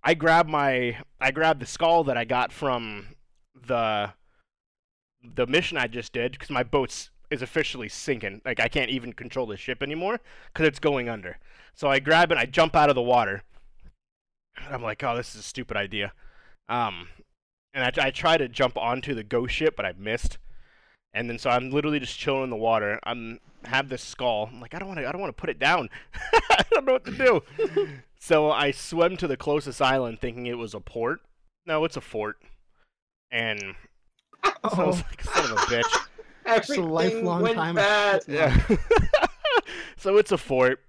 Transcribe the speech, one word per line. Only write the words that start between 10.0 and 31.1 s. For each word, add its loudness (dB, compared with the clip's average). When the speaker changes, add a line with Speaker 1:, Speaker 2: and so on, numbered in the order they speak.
Speaker 1:
'cause 0
it's 0
going 0
under. -10
So 0
I 4
grab 4
it, 4
I 2
jump 2
out 8
of 6
the 0
water. 2
And -12
I'm -8
like, -6
"Oh, 0
this -8
is -16
a -16
stupid -10
idea." -4
Um, -4
and -4
I, 0
I 0
try 2
to 0
jump 0
onto -2
the -6
ghost -2
ship, 0
but -4
I -2
missed. -4
And -4
then -6
so -2
I'm 2
literally 0
just -8
chilling -2
in -6
the -4
water. 0
I'm, -8
have 0
this -6
skull. -2
I'm -18
like, -16
"I -10
don't -10
wanna, -8
I -4
don't -6
wanna -6
put -6
it -4
down. 2
<laughs> -10
I 4
don't 2
know 4
what 0
to -10
do." 4
Speaker 2:
<laughs> -2
Speaker 1:
So 4
I 2
swim 0
to -4
the -2
closest -2
island 2
thinking -6
it -4
was -10
a -10
port. -4